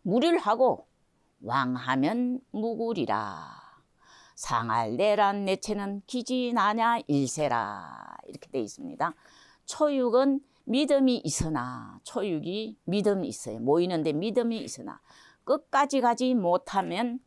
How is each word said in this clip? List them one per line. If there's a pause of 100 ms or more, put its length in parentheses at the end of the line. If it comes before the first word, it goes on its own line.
무률하고 (540)
왕하면 (100)
무구리라. (880)
상할
내란내체는
기지나냐
일세라. (100)
이렇게
돼
있습니다. (520)
초육은 (240)
믿음이
있으나,
초육이
믿음이
있어요.
모이는데
믿음이
있으나 (460)
끝까지
가지
못하면